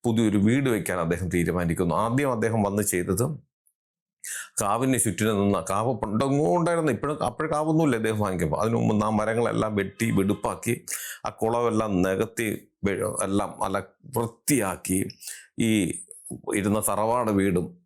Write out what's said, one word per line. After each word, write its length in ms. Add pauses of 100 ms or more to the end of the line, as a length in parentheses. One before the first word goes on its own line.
പുതിയൊരു 420
വീട് 280
വയ്ക്കാൻ 320
അദ്ദേഹം 300
തീരുമാനിക്കുന്നു. 680
ആദ്യം 320
അദ്ദേഹം 320
വന്ന് 240
ചെയ്തത് 340 (1300)
കാവിന് 440
ചുറ്റിനും 360
നിന്ന, 180 (120)
കാവ് 220 (100)
പണ്ടെങ്ങോ 460 (100)
ഉണ്ടായിരുന്നു, 380
ഇപ്പോഴും 200 (120)
അപ്പോഴും 260
കാവൊന്നുമില്ല 460
ഇദ്ദേഹം 240
വാങ്ങിക്കുമ്പോൾ. 380
അതിനു 140 (120)
മുമ്പ് 180
ആ 40 (100)
മരങ്ങളെല്ലാം 600
വെട്ടി 260 (120)
വെടുപ്പാക്കി, 560 (520)
ആ 40 (100)
കുളമെല്ലാം 500 (140)
നികത്തി 420 (400)
വെ-, 120 (280)
എല്ലാം 240 (120)
നല്ല 160 (380)
വൃത്തിയാക്കി, 840 (680)
ഈ 20 (920)
ഇരുന്ന 180 (120)
തറവാട് 500
വീടും 260 (200)